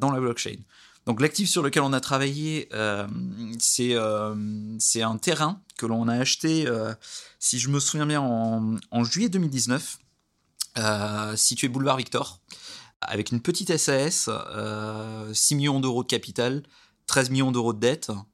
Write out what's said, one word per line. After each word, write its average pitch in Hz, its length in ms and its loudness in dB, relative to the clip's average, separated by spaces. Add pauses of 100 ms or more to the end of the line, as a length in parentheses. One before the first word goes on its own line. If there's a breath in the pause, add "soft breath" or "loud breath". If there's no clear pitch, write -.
dans 139 100 2
la 135 80 0
blockchain. 120 380 -2 (500 soft breath)
Donc 117 140 0
l'actif 156 280 2
sur 175 140 2
lequel 143 200 4
on 135 100 2
a 131 80 2
travaillé, 143 720 -2
euh, 104 340 -2 (540)
c'est, 123 340 2
euh, 107 400 0 (460)
c'est - 220 2
un 113 140 0
terrain 156 440 0 (160)
que 120 100 -4
l'on 113 220 2
a 117 60 2
acheté, 156 520 2
euh, 110 260 -2 (460 loud breath)
si - 220 0
je 123 80 0
me 139 100 2
souviens 147 280 0
bien, 147 140 2
en, 113 580 0 (120)
en 117 140 2
juillet 180 240 0
deux 185 100 2
mille 165 120 2
dix-neuf, 127 480 -2 (800)
euh, 107 580 0
situé - 320 2
boulevard 135 300 2
Victor, - 420 -4 (640 loud breath)
avec 107 280 -2
une 117 80 0
petite 170 300 -2
S - 180 2
A 139 100 4
S, 151 320 0
euh, 107 1040 -6
six - 220 4
millions 139 240 2
d'euros 123 240 0
de - 40 -4
capital, 123 540 -2 (440 soft breath)
treize 131 240 2
millions 131 200 4
d'euros 120 220 2
de 107 80 -6
dette. 123 320 0 (220)